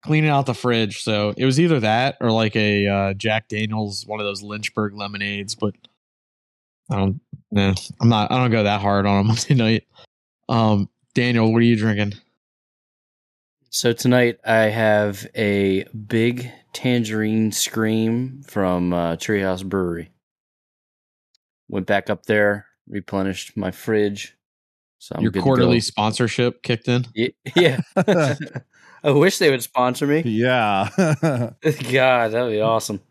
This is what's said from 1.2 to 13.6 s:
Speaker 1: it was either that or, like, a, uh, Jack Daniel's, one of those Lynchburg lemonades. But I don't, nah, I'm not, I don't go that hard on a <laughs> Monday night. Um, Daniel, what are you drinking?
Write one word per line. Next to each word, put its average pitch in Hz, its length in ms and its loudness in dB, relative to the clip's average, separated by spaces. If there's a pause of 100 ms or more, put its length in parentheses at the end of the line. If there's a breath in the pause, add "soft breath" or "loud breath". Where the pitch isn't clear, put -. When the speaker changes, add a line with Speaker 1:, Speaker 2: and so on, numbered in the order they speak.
Speaker 1:
it - 80 -2
was 135 160 2
either 165 200 4
that 113 400 0
or, 117 120 0
like, 110 240 0
a, 104 320 2
uh, 98 260 0
Jack 110 340 -2
Daniel's, 107 560 -6
one 104 140 -10
of 104 80 -4
those 101 160 -8
Lynchburg 104 540 -6
lemonades. 101 580 -8
But 107 200 -4 (1160)
I 113 60 -2
don't, 98 240 -2 (320)
nah, 98 220 0 (260)
I'm 117 80 4
not, 107 240 2
I 127 60 0
don't 123 120 2
go 110 140 2
that 101 160 0
hard 101 260 0
on 101 140 2
a 98 40 2
<laughs> 104 40 2
Monday 113 260 0
night. 113 300 2 (640 soft breath)
Um, 107 400 2 (260)
Daniel, 120 380 2
what 117 60 4
are 117 60 6
you 117 120 6
drinking? 104 380 0 (1600)